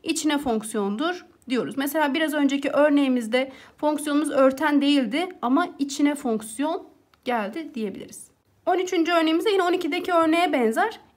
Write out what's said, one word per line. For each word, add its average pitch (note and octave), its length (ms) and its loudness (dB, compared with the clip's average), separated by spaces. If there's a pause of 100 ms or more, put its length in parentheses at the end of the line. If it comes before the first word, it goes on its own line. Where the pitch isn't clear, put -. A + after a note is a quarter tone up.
içine D4 360 -2
fonksiyondur A3+ 880 -4 (220)
diyoruz. A3 280 -4
Mesela C#4 380 -2
biraz D#4 200 0
önceki C#4 360 0
örneğimizde C4+ 800 2 (240)
fonksiyonumuz D4 540 0
örten C#4 520 2
değildi C#4+ 460 2 (140)
ama C#4+ 260 2 (100)
içine C#4+ 360 0
fonksiyon C#4 720 -4 (380)
geldi B3 500 -4
diyebiliriz. - 560 -10 (360)
On F4+ 120 2
üçüncü F4 340 0
örneğimizde E4 380 2
yine G4 120 4
on F4 100 2
ikideki F4+ 400 -2
örneğe E4 400 4
benzer. C#4 480 0 (160)